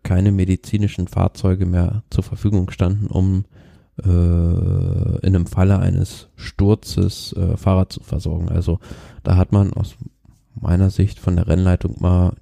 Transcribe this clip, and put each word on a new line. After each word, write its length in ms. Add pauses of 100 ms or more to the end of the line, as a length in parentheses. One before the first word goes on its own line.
keine 280
medizinischen 760
Fahrzeuge 580
mehr 440
zur 120
Verfügung 480
standen, 380
um, 360 (580)
äh, 60
in 1300
einem 100
Falle 340
eines 560
Sturzes, 960
äh, 220
Fahrer 340
zu 120
versorgen. 460
Also 300 (440)
da 140
hat 160
man 220
aus 220 (580)
meiner 360
Sicht 280
von 180
der 120
Rennleitung 520
mal 420